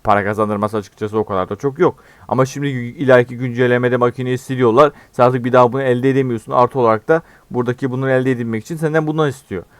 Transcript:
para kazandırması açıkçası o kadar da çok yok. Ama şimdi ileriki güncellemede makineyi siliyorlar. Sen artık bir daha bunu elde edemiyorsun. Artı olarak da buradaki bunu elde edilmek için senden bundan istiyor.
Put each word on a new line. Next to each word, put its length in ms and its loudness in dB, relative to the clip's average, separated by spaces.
para 200 2
kazandırması 520 -2
açıkçası 420 -8
o 60 0
kadar 240 -4
da 80 -8
çok 220 -6
yok. 160 2
Ama 180 0
şimdi 220 -6
ileriki 680 0
güncellemede 600 0
makineyi 420 -2
siliyorlar. 540 2
Sen 120 2
artık 200 0
bir 80 -4
daha 200 6
bunu 100 -4
elde 280 0
edemiyorsun. 420 -2
Artı 260 2
olarak 300 0
da 140 2
buradaki 400 -4
bunu 200 -4
elde 200 0
edilmek 320 -4
için 140 -10
senden 300 -2
bundan 220 -2
istiyor. 340 -10